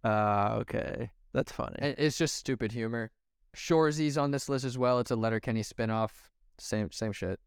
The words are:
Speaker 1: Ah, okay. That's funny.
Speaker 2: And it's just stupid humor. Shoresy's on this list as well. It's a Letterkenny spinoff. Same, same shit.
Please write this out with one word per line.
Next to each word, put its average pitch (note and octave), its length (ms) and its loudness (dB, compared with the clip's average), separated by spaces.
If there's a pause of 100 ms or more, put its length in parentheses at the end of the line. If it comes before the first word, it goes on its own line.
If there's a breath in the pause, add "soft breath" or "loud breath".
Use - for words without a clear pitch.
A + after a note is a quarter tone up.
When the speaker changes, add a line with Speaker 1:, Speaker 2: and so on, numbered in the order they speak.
Speaker 1:
Ah, G#2+ 520 4
okay. - 540 -4 (240)
That's C3+ 180 0
funny. - 280 -6
Speaker 2:
And C#3+ 180 -2
it's D3 200 2
just D#3 180 0
stupid A#2 360 -2
humor. A2+ 400 -4 (440)
Shoresy's D#3 640 2
on C#3+ 140 2
this C#3 180 -2
list C3+ 160 0
as B2+ 120 -2
well. B2 220 4
It's A#2+ 120 0
a A#2+ 40 2
Letterkenny A2+ 480 0
spinoff. A2 480 -2 (460)
Same, - 340 -2
same A2 200 -4
shit. F#2 360 -6